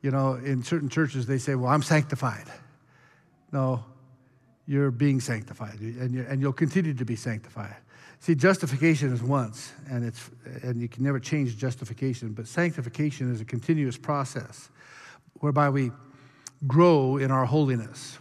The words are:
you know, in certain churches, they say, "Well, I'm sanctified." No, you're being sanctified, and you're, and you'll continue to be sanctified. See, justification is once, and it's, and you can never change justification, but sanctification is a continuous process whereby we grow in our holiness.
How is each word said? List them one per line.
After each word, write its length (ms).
you 100
know, 240
in 280
certain 260
churches, 380
they 120
say, 160
"Well, 160
I'm 120
sanctified." 680
No, 320
you're 240
being 300
sanctified, 600
and 340
you're, 100
and 160
you'll 120
continue 420
to 100
be 120
sanctified. 600
See, 140
justification 800
is 100
once, 500
and 160
it's, 260
and 180
you 80
can 140
never 180
change 360
justification, 760
but 140
sanctification 840
is 80
a 40
continuous 540
process 720
whereby 300
we 200
grow 500
in 160
our 120
holiness. 760